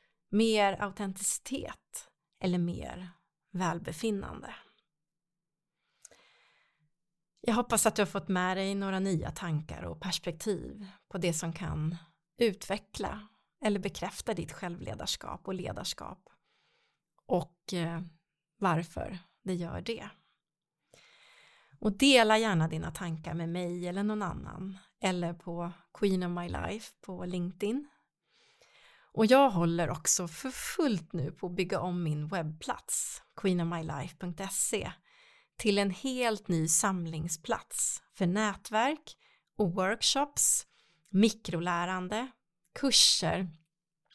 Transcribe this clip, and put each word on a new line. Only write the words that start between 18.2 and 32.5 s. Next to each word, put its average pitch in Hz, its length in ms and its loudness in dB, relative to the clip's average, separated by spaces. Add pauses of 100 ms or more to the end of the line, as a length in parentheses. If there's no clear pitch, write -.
varför 175 600 0 (240)
det 185 120 -2
gör 175 260 -4
det. 208 300 -8 (1700)
Och 214 80 2
dela 226 460 8
gärna 185 300 4
dina 160 220 -4
tankar 165 440 -6
med 170 140 -4
mig 175 400 -4
eller 185 140 -2
någon 214 200 0
annan. 190 560 -8 (220)
Eller 180 320 0
på 170 400 -8 (220)
Queen 190 280 2
of 175 80 0
My 175 180 -4
Life 185 520 -6
på 185 240 -10
LinkedIn. 190 640 -2 (1200)
Och 220 140 6
jag 262 240 8
håller 170 400 2
också 170 380 0
för 254 220 -8
fullt 240 640 0
nu 160 200 -4
på - 140 -8
att 175 60 -4
bygga 180 280 0
om 180 220 -2
min 151 260 -2
webbplats, - 920 -4 (140)